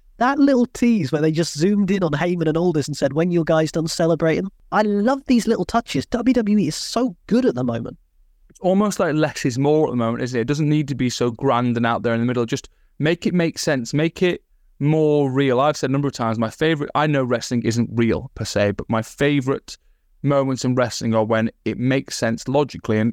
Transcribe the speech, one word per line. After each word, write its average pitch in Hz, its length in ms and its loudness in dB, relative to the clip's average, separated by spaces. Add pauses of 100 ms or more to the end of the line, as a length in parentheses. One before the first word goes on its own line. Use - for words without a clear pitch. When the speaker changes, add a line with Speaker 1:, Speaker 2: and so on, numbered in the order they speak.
(160)
Speaker 1:
That 277 240 0
little 262 260 4
tease 220 460 0
where 151 100 0
they 156 80 4
just 156 260 -2
zoomed 196 360 2
in 190 100 0
on 160 80 0
Heyman 170 380 0
and 151 80 0
Aldis 165 320 0
and 143 80 -6
said, 139 160 -2
"When 170 180 0
you 170 140 0
guys 160 260 2
done 165 160 -2
celebrating?" 165 640 0 (220)
I 208 100 2
love 214 440 0
these 240 200 2
little 214 180 0
touches. - 420 -4
W 240 280 0
W 214 240 2
E 170 80 2
is 156 80 -4
so 233 420 -4 (120)
good 254 180 2
at - 80 2
the 127 100 -4
moment. 117 340 -6 (520)
Speaker 2:
It's - 100 -20
almost 190 380 2
like 165 160 0
less 151 300 -2
is 131 160 -2
more 151 260 4
at 123 40 -6
the 123 60 -4
moment, 120 280 -2
isn't 123 140 -4
it? 113 40 0
It 120 60 -2
doesn't 147 200 0
need 151 200 0
to 139 80 -4
be 127 120 0
so 120 220 -2
grand 120 460 0
and 117 100 0
out 110 160 0
there 117 120 0
in 117 60 -2
the 117 60 0
middle. 120 200 0
Just - 220 -6 (300)
make 170 300 0
it 170 60 0
make 170 260 -2
sense. 135 340 -2
Make 160 280 0
it 175 200 0 (380)
more 147 500 2
real. 131 300 2
I've 143 160 2
said 131 140 -4
a - 20 0
number 143 160 0
of 123 60 -6
times, 113 220 -2
my 110 140 0
favourite, 156 460 -2
I 151 100 2
know 143 160 2
wrestling 120 400 -2
isn't 113 300 0
real 113 420 0
per 110 100 -8
se, 101 280 0
but - 180 -10
my 113 120 0
favourite 135 760 -2 (440)
moments 139 420 0
in 127 100 0
wrestling 117 400 -2
are 110 100 2
when 110 240 0 (160)
it 107 140 -4
makes 131 380 -2
sense 117 320 -4
logically 135 500 -2
in, 110 140 2